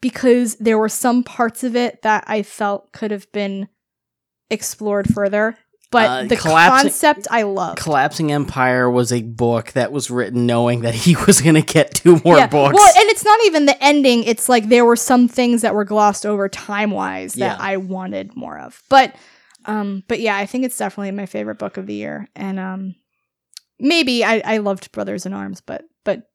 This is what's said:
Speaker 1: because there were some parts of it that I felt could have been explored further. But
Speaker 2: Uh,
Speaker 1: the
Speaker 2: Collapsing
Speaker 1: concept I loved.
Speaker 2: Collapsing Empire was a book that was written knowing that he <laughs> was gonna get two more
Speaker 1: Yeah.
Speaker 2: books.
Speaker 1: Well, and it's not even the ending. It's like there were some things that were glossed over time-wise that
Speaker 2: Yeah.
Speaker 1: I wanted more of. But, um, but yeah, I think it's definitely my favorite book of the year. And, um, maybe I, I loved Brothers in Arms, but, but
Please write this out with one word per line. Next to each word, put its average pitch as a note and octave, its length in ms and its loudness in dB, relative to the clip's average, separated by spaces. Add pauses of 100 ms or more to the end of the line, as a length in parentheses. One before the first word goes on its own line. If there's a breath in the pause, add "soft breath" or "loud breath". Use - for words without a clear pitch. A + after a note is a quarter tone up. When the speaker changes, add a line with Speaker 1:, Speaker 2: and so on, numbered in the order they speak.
Speaker 1:
because B3 540 2
there A3 220 0
were G#3+ 120 0
some B3 340 0
parts - 400 -4
of A#3+ 120 -4
it A#3+ 260 -4
that G#3+ 260 0
I G#3+ 160 -2
felt G3+ 480 -6
could G#3+ 200 -8
have G3 200 -10
been G3 360 -6 (840)
explored G#3 640 -4
further. G#3 440 -2 (340)
But A3+ 180 4
Speaker 2:
Uh, B2+ 180 -4
Speaker 1:
the A#3 80 0
Speaker 2:
Collapsing F3 540 4
Speaker 1:
concept - 400 0
I A3+ 140 -2
loved. F#3+ 360 -6
Speaker 2:
Collapsing D3+ 520 -2
Empire B2+ 580 0
was B2 240 0
a A#2+ 80 -2
book A#2 520 -4
that B2 180 -2
was C#3 180 -6
written B2 380 -2
knowing A#2+ 340 0
that A#2 140 -4
he D3+ 200 2
<laughs> - 120 0
was G3+ 140 4
gonna D#3 200 4
get - 320 0
two F3 320 6
more E3+ 120 6
Speaker 1:
Yeah. B3+ 100 6
Speaker 2:
books. C#3 260 2
Speaker 1:
Well, G4+ 140 10 (120)
and G#4+ 120 4
it's - 120 -2
not G#4+ 220 4
even D#4 220 2
the - 140 0
ending. C4 420 2
It's A3+ 260 -2
like A3+ 180 2
there A#3+ 160 6
were A#3 140 6
some B3 300 4
things A#3+ 340 0
that G#3 140 -2
were G#3 100 -2
glossed G#3 400 0
over G3+ 240 -2
time-wise G3 840 -6
that - 240 -4
Speaker 2:
Yeah. - 40 -8
Speaker 1:
I G3 140 -4
wanted F#3+ 580 -10
more - 240 -14
of. - 300 -20
But, C4 260 4 (500 soft breath)
um, G3+ 420 -8
but A#3 120 -6
yeah, G#3+ 160 -4
I G3+ 120 -6
think B3+ 180 -6
it's B3 120 -10
definitely G3+ 340 -8
my G3+ 160 -10
favorite G#3+ 320 -10
book G3+ 180 -10
of F#3+ 100 -12
the G#3 80 -12
year. G#3 400 -12
And, G3 240 -10
um, F#3+ 360 -10 (840)
maybe B3+ 460 0
I, A3 180 0
I A3 140 -4
loved G3 340 -6
Brothers G3+ 340 -10
in F#3+ 80 -10
Arms, G3 280 -12
but, - 220 -14 (200)
but G#3+ 200 -4 (100)